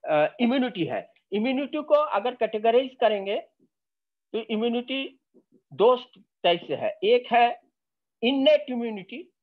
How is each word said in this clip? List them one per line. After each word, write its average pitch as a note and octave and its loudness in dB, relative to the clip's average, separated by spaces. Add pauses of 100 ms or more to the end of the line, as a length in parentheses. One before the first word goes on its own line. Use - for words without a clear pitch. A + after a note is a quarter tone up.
अ, D3+ 0
immunity A#3+ 0
है। A2+ -8 (180)
Immunity C4 -4
को - 2
अगर G3+ 0
categorize A3+ 0
करेंगे G#3 -2 (960)
तो G#3+ -4
immunity A#3+ -4 (540)
दो A3 6 (480)
टाइप E3+ 2
से D3 -4
है, - -4
एक A#3+ 2
है A#3+ 2 (600)
innate C#4 4
immunity A#3 -8